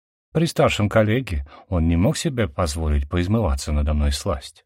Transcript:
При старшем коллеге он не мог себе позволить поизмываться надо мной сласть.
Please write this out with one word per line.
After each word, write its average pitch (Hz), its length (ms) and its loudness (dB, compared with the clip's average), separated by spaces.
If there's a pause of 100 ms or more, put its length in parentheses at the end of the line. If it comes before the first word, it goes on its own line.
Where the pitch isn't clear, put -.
(320)
При 160 140 0
старшем 123 420 2
коллеге 107 580 0 (220)
он 82 180 2
не 85 100 2
мог 117 200 2
себе 123 320 -2
позволить 76 600 -2
поизмываться 90 640 0
надо 73 220 0
мной 73 180 2
сласть. - 540 -8